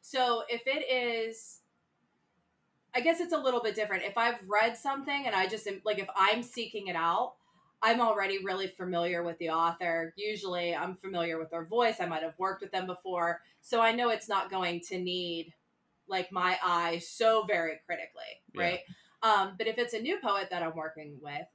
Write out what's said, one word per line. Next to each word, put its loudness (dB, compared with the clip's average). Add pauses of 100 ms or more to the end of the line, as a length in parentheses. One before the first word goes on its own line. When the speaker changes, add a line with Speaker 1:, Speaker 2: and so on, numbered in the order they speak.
Speaker 1:
So 0
if -4
it 0
is, -2 (1300)
I 2
guess 4
it's -2
a 4
little 2
bit 0
different. -2
If -6
I've 2
read 4
something -2
and 0
I 4
just -4
am, -6
like, 0
if -6
I'm 4
seeking -8
it -2
out, 2 (460)
I'm 4
already 2
really -2
familiar -2
with -4
the -2
author. 0
Usually -2
I'm -4
familiar -2
with -6
their -6
voice. 2
I -2
might -2
have -6
worked -2
with -10
them -2
before. -2 (200)
So 2
I 6
know 2
it's 0
not 0
going 0
to -2
need, -4 (540)
like, -2
my 2
eye 2
so 4
very 0
critically, -10 (120)
Speaker 2:
Yeah. -6
Speaker 1:
right? 2 (440)
Um, 4
but -2
if 0
it's 0
a -4
new -2
poet 0
that -4
I'm -4
working -10
with, -10